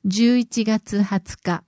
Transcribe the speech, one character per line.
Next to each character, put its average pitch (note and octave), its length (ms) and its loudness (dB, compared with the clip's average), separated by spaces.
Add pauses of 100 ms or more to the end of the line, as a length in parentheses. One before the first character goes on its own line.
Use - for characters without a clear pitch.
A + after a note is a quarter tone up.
十 A#3 360 2
一 A#3 260 -2
月 G#3+ 360 -2
二 G3 200 0
十 - 160 -16
日 - 300 -6